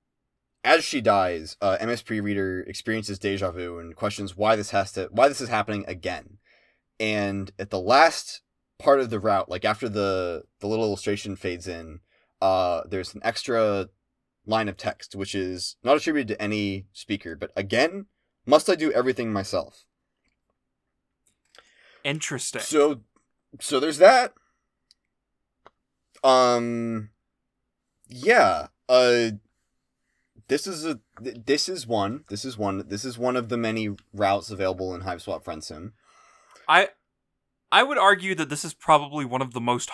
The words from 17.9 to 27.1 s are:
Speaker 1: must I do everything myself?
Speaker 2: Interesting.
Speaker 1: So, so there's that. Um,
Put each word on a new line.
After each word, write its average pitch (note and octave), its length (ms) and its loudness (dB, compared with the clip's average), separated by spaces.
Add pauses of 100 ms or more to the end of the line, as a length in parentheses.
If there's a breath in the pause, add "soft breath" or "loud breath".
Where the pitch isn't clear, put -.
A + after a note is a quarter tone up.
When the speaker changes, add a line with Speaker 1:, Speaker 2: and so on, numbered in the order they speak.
Speaker 1:
must D3+ 240 4
I F3+ 60 4
do D#3 160 -2
everything B2 420 0
myself? G2 520 -6 (2250 soft breath)
Speaker 2:
Interesting. C#3+ 580 -6
Speaker 1:
So, D3 400 2 (580)
so C3+ 200 -2
there's D3+ 180 -2
that. A#3+ 360 8 (1900)
Um, A#2 880 2 (960)